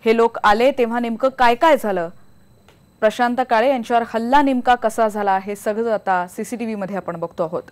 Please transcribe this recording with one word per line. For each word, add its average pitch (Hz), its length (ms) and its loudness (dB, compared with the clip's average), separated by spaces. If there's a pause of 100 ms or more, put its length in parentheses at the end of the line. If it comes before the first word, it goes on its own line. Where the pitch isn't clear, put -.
हे 226 100 4
लोक 233 280 2
आले 220 340 4
तेव्हा 233 220 0
नेमकं 233 300 -2
काय 240 260 2
काय 311 220 4
झालं, 185 320 -4 (920)
प्रशांत 240 480 0
काळे 233 200 2
यांच्यावर 233 340 0 (100)
हल्ला 240 280 2
नेमका 254 340 2
कसा 226 320 0
झाला, 202 300 0
हे 202 180 -6
सगळं 226 380 -4
आता 185 320 -2 (100)
सीसीटीव्ही 220 400 -8
मध्ये 196 200 -8
आपण 175 240 -8
बघतो 170 240 -6
आहोत. 160 280 -6